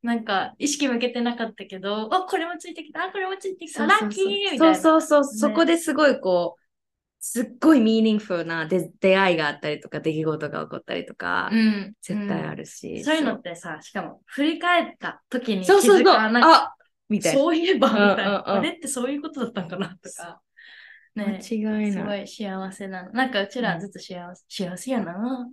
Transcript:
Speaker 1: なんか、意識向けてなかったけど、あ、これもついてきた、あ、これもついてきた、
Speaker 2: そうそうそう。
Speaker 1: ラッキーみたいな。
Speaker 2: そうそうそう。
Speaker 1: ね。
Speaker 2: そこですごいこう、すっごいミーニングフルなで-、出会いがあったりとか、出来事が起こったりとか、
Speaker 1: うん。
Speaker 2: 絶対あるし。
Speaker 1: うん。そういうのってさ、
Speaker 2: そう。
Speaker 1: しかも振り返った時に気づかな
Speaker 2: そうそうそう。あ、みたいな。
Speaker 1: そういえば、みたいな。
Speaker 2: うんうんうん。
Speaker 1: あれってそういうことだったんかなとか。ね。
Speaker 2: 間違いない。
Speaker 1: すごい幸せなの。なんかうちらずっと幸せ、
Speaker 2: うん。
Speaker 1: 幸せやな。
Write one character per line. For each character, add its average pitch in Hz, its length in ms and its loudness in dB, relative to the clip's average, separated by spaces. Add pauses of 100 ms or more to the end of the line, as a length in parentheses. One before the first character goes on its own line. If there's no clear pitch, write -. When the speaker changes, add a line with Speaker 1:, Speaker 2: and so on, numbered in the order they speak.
Speaker 1:
な 233 140 -2
ん 226 80 -6
か、 190 340 -2
意 285 100 0
識 294 180 0
向 240 120 0
け 240 100 -2
て 240 140 -4
な 233 120 -2
か 233 100 -6
っ 226 100 -10
た 196 100 -14
け 190 140 -14
ど、 214 360 -4
あ、 381 140 4
こ 392 80 -2
れ 330 80 -2
も 349 140 -8
つ 349 100 -16
い 339 60 -14
て 330 100 -16
き 302 80 -20
た、 330 120 -6
あ、 381 60 -8
こ 415 60 -12
れ 370 100 -4
も 381 120 -8
つ 392 100 -10
い 370 80 -8
て 349 80 -18
き 320 80 -16
た、 - 80 -10
Speaker 2:
そ 226 60 0
う - 20 -2
そ 403 80 6
う - 20 2
そ 214 60 -2
う。 208 40 -4
Speaker 1:
ラ 208 40 -6
ッ - 20 -10
キ 381 80 -2
ー 392 300 -2
み 254 60 -6
た 330 80 6
い - 60 8
な。 - 20 4
Speaker 2:
そ 320 240 4
う - 20 6
そ 302 200 4
う 277 40 2
そ 277 60 -6
う。 - 20 -12
Speaker 1:
ね。 220 220 0
Speaker 2:
そ 311 40 0
こ 330 60 4
で 330 140 4
す 311 160 -4
ご 302 120 4
い 254 140 4
こ 175 380 0
う、 - 40 -20 (580)
す - 240 -6
っ - 40 -8 (100)
ご 311 160 6
い 254 60 6
ミ 220 200 4
ー - 20 4
ニ 220 100 4
ン 214 60 2
グ 208 40 -4
フ 180 140 -6
ル 165 80 -4
な 165 220 -4
で-、 170 240 -2 (100)
出 190 160 6
会 190 160 4
い 165 60 2
が 151 100 0
あ 143 40 -2
っ 147 80 -14
た 156 100 -6
り 147 100 -6
と - 80 -20
か、 151 120 -8
出 156 120 -2
来 156 120 -4
事 151 260 -4
が - 140 -8
起 - 40 -14
こ - 80 -12
っ - 80 -12
た - 80 -10
り - 140 -6
と - 80 -20
か、 - 360 -4
Speaker 1:
う 220 60 0
ん。 208 460 0
Speaker 2:
絶 208 260 -6
対 160 140 -4
あ 151 120 -8
る 156 120 -14
し。 - 300 -14
Speaker 1:
う - 40 -10
ん。 - 40 -12
そ 302 100 0
う - 20 0
い 320 40 -2
う 285 40 0
の 226 120 -2
っ - 40 -16
て 170 160 -12
さ、 160 200 -12
Speaker 2:
そ - 20 -18
う。 - 40 -20
Speaker 1:
し - 100 -20
か 190 100 -8
も - 240 -16
振 - 160 -6
り 311 160 0
返 349 320 0
っ - 80 -20
た - 320 -12
時 233 260 -4
に 185 80 -4
気 359 80 6
づ - 20 10
か 403 40 8
な - 20 8
Speaker 2:
そ - 80 4
う 392 80 10
そ - 60 8
う - 20 4
そ 381 80 8
う。 - 20 8
あ、 240 600 6 (340)
み 208 140 -2
た 160 100 2
い - 20 0
な。 269 60 6
Speaker 1:
そ 311 80 4
う 320 80 2
い 330 140 0
え 294 80 4
ば、 233 100 4
み 214 60 2
た 202 180 4
い - 40 2
な。 202 80 -2
Speaker 2:
う - 20 0
ん - 0 -
う - 20 0
ん 202 60 0
う 196 220 -2
ん。 - 20 2
Speaker 1:
あ - 20 2
れ 311 120 -2
っ 349 60 -16
て 262 100 -10
そ 247 200 -6
う - 20 -4
い 294 60 -4
う 294 60 -8
こ 311 80 -10
と 285 100 -12
だ 233 60 -4
っ 233 80 -12
た 185 80 -4
ん 165 60 -10
か 180 100 -10
な 185 180 -8
と - 140 -18
か。 - 320 -18 (720)
ね。 196 280 -4
Speaker 2:
間 226 140 -6
違 - 20 -2
い 214 40 -2
な 214 200 -2
い。 208 100 0
Speaker 1:
す 185 100 -2
ご 208 120 -4
い 196 140 -10
幸 190 440 -10
せ 196 160 -12
な 185 160 -12
の。 - 80 -18
な 254 160 -2
ん - 20 -6
か 202 100 0
う 202 80 -4
ち 247 140 -6
ら 180 180 -2
ず 202 60 -10
っ 196 40 -14
と 190 80 -20
幸 - 160 -14 (220)
せ、 - 300 -10
Speaker 2:
う - 20 -8
ん。 - 20 -8
Speaker 1:
幸 277 60 -10
せ 254 140 -10
や 240 100 -2
な。 240 520 -6